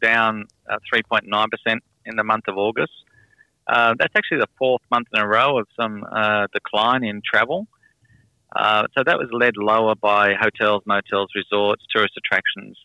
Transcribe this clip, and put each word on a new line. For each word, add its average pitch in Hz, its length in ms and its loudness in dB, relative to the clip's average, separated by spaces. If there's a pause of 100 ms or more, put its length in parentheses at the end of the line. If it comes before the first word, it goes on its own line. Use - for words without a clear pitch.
down, 113 440 2 (220)
uh, 107 100 -4 (120)
three 117 180 0
point 107 200 -2
nine 104 200 0
percent 113 360 -4 (200)
in 113 120 -14
the 107 80 0
month 110 240 0
of 95 100 -4
August. 110 340 -2 (800)
Uh, 117 280 4
that's 160 180 -2
actually 175 220 -2
the 110 100 0 (100)
fourth 127 220 0 (100)
month 120 220 0
in 110 80 0
a 104 80 0
row 127 300 2
of 107 100 -4 (100)
some, 107 320 -6
uh, 107 440 0
decline 117 500 0
in 104 180 -6
travel. 135 440 -2 (880)
Uh, 107 300 2 (100)
so 135 80 0
that 165 140 0
was 127 120 -6
led 120 280 0
lower 107 360 2
by 104 460 2
hotels, 107 460 0
motels, 98 480 -2
resorts, 104 500 -2 (100)
tourist 107 220 0
attractions, - 680 -6